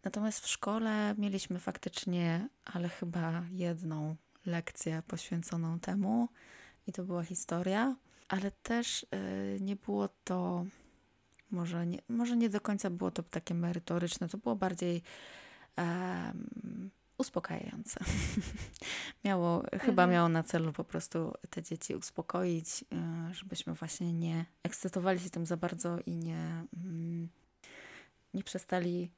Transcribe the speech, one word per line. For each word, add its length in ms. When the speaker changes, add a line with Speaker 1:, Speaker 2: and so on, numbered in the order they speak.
Speaker 1:
Natomiast 360
w 80
szkole 680
mieliśmy 420
faktycznie, 880
ale 240
chyba 640
jedną 640
lekcję 640
poświęconą 720
temu 500
i 60
to 100
była 200
historia, 720
ale 240
też, 520
y, 580
nie 140
było 340
to, 420
może 360
nie, 120
może 280
nie 120
do 120
końca 280
było 220
to 120
takie 300
merytoryczne, 760
to 80
było 180
bardziej, 460
em, 1120
uspokajające. 840
<laughs> 640
Miało, 460
chyba 320
Speaker 2:
Mhm. 80
Speaker 1:
miało 180
na 140
celu 300
po 100
prostu 500
te 140
dzieci 320
uspokoić, 840
y, 40
żebyśmy 400
właśnie 400
nie 320
ekscytowali 560
się 100
tym 160
za 120
bardzo 480
i 100
nie, 480
mm, 440
nie 100
przestali 760